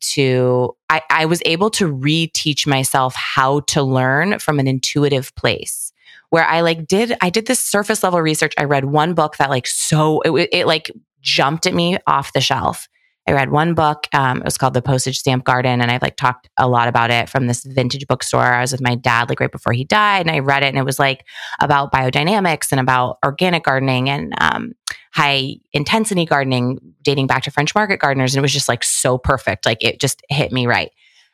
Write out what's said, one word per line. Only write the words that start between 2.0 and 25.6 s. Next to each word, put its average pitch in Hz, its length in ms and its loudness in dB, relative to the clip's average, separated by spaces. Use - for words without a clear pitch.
myself 135 480 0
how 139 460 0
to 143 220 -2
learn 131 560 2
from 151 200 -2
an 135 80 0
intuitive 135 680 0
place - 580 -4
where 165 140 4
I, 165 160 2
like, 165 280 0
did, 233 320 0
I 180 100 2
did 220 160 -2
this 254 140 0
surface 208 420 -2
level 180 180 2
research. 156 380 0
I 147 60 0
read 139 220 2
one 151 280 2
book 151 220 0
that, 139 120 2
like, 131 160 0
so, 156 580 0
it, 165 300 2
it, 175 140 0
like, 160 240 0
jumped 156 460 0
at 180 60 0
me 175 260 0
off 143 240 -2
the 139 80 2
shelf. - 480 -2
I 160 40 2
read 139 200 2
one 160 220 2
book. 151 380 0
Um, 135 260 2
it - 60 -8
was - 140 -4
called 131 160 0
The 123 80 0
Postage 131 380 -2
Stamp 127 240 0
Garden. 127 360 2
And 120 80 2
I've, 123 140 -2
like, 139 140 -4
talked 123 320 -2
a 127 100 4
lot 120 200 2
about 120 240 2
it 117 160 0
from 131 180 -2
this 120 180 -4
vintage 135 440 -4
bookstore. 127 340 0
I 123 180 2
was 127 120 -2
with 131 80 -6
my 123 160 0
dad, 120 320 0
like, 131 100 -4
right 131 140 -2
before - 200 -2
he 123 120 -2
died. 202 420 2
And 160 80 0
I 147 60 0
read 139 240 2
it. - 20 2
And 139 120 -2
it 131 60 0
was, 135 140 -2
like, 135 260 0
about 143 320 2
biodynamics 151 800 0
and 135 80 2
about 127 440 0
organic 165 380 0
gardening 135 480 0
and, 82 300 -6
um, 60 320 -2
high 139 460 0